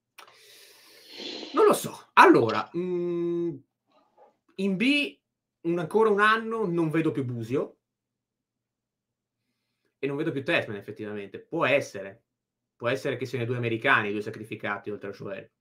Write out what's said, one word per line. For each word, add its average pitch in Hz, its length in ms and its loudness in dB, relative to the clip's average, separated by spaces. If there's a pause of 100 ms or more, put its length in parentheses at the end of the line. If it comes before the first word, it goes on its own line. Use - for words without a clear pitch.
(1500)
Non 427 120 6
lo - 80 8
so. - 400 -8
Allora, 120 640 8
mm, 170 760 -4 (1000)
in 196 220 -2
B 277 400 0 (440)
un, 170 180 0
ancora 208 300 2
un 202 120 2
anno 220 440 2
non 170 240 0
vedo 156 220 0
più 135 140 -2
Busio 120 520 -6 (2250)
e 139 80 -2
non 139 80 -4
vedo 156 160 -2
più 131 120 -4
Tessman, 117 340 -2
effettivamente. 104 640 -12
Può - 260 -4
essere. 101 580 -2 (520)
Può 117 120 -6
essere 135 300 -2
che 131 80 -6
siano 120 180 -4
i 113 40 -6
due 123 100 -4
americani, 117 520 0
i - 40 -4
due 107 80 -4
sacrificati, 107 680 -10
oltre 101 200 -10
a - 20 -8
Joel. - 500 -12